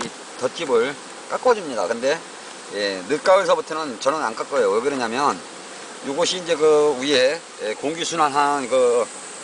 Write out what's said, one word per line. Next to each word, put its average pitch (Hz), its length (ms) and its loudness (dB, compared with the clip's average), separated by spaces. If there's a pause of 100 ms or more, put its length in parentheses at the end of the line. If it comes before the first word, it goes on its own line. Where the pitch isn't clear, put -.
(400)
덧집을 131 560 2 (340)
깎아줍니다. 156 580 0
근데, 120 300 0 (580)
예, 98 340 -2
늦가을서부터는 160 920 2
저는 151 240 0
안 110 120 -2
깎아요. 127 360 2
왜 104 80 4
그러냐면, 127 580 0 (680)
요것이 160 300 0
이제 170 180 -2
그 151 460 4
위에, 139 400 4 (220)
예, 107 100 -2
공기순환한 143 960 0
그 120 360 4 (380)